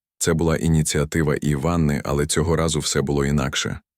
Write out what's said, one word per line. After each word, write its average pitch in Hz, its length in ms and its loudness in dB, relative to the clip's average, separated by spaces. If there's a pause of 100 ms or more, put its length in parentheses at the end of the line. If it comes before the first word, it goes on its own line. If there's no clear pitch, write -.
(180)
Це - 160 2
була 80 240 2
ініціатива 78 760 0
Іванни, 73 720 0
але 73 200 0
цього 80 300 0
разу 78 240 0
все 71 220 -2
було 71 240 0
інакше. 71 540 -2 (180)